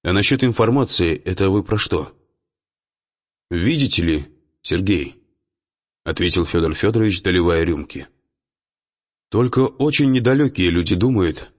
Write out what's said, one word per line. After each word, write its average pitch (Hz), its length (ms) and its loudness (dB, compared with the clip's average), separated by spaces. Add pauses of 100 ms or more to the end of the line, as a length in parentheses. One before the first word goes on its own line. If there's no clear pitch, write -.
«А 87 100 -4
насчет 104 320 2
информации, 117 720 2
это 95 340 -2
вы 101 140 2
про 107 120 -2
что?» 78 400 -4 (1300)
«Видите 110 520 0
ли, 76 240 -2 (360)
Сергей», 90 540 -2 (880)
ответил 85 420 -2
Федор 80 280 -2
Федорович, 107 480 0
доливая 85 420 0
рюмки. 73 420 -6 (1200)
Только 123 320 0
очень 139 520 2
недалекие 123 580 2
люди 87 240 0
думают 95 640 0